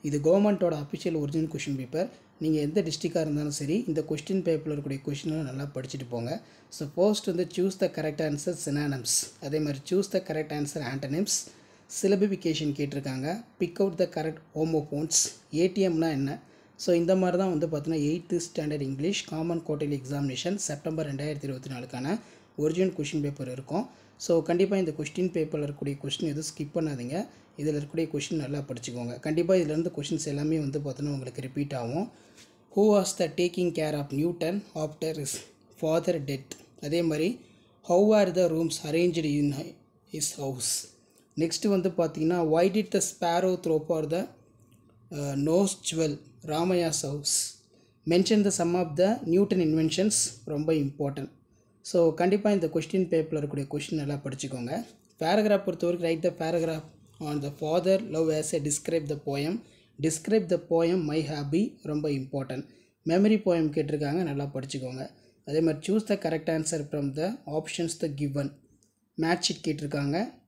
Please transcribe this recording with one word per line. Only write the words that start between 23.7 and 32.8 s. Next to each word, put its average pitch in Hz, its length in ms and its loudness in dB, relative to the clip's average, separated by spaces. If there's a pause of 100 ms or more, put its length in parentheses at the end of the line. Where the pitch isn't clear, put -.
So, 165 240 2
கண்டிப்பா 185 340 2
இந்த 165 220 0
கொஸ்டின் 170 340 -2
பேப்பர்ல 156 340 -2
இருக்கக்கூடிய 143 320 -6
கொஸ்டின் 147 340 -4
எதுவும் 156 180 -6
skip 147 260 -8
பண்ணாதீங்க. 143 400 -4 (400)
இதுல 151 200 -2
இருக்கக்கூடிய 156 320 -2
கொஸ்டின் 151 360 -4
நல்லா 143 140 -4
படிச்சுக்கோங்க. 120 640 -8
கண்டிப்பா 170 340 2
இதுல 156 200 2
இருந்து 165 220 0
questions 151 300 -4
எல்லாமே 151 320 0
வந்து 143 200 -2
பார்த்தீங்கன்னா, 143 380 -4
உங்களுக்கு 127 240 -8
repeat 143 340 -6
ஆகும். 135 340 -2 (640)
Who 202 200 4